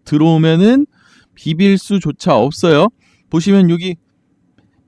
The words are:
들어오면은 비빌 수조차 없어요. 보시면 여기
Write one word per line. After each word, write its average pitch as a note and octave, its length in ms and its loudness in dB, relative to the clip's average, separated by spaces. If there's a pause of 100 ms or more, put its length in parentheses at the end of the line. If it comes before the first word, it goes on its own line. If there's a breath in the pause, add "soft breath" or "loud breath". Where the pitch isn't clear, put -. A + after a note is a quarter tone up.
들어오면은 E3 840 2 (500 soft breath)
비빌 F#3 420 -2
수조차 F3 580 -4
없어요. D#3 520 0 (420)
보시면 F3 400 0
여기 F3 240 -6 (920)